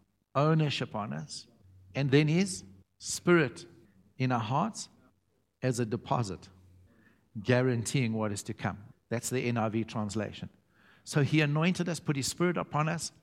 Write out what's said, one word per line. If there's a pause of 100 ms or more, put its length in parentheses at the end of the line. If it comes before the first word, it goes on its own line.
(360)
ownership
on
us, (480)
and
then
his (360)
spirit (520)
in
our
hearts (760)
as
a
deposit, (920)
guaranteeing
what
is
to
come. (320)
That's
the
N
I
V
translation. (540)
So
he
anointed
us,
put
his
spirit
upon
us, (120)